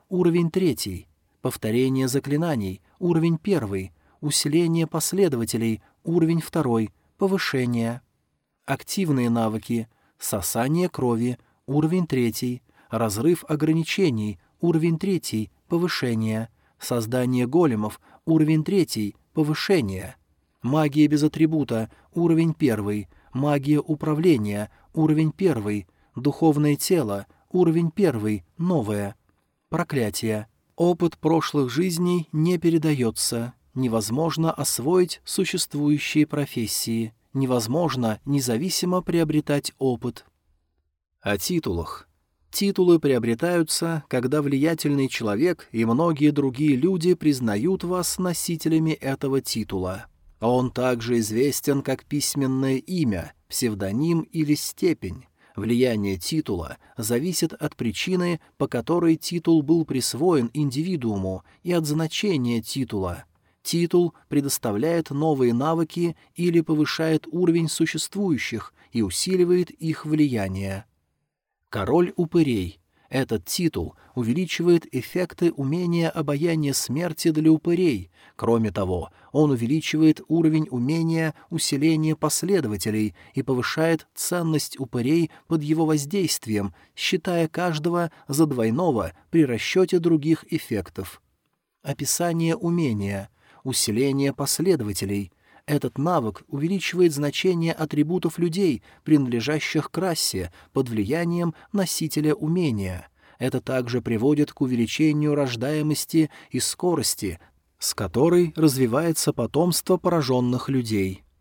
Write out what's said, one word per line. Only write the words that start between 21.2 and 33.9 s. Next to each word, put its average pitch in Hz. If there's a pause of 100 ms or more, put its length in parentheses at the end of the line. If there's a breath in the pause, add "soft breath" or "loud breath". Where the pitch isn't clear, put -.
атрибута – 151 (220 soft breath)
уровень 165
первый, 104 (240 soft breath)
магия 143
управления – 147 (220 soft breath)
уровень 156
первый, 107 (280)
духовное 147
тело – 110 (240 soft breath)
уровень 170
первый, 110 (140)
новое, 107 (540)
проклятие. 110 (280)
Опыт 170
прошлых 147
жизней 175
не 170
передается, 135 (220)
невозможно 131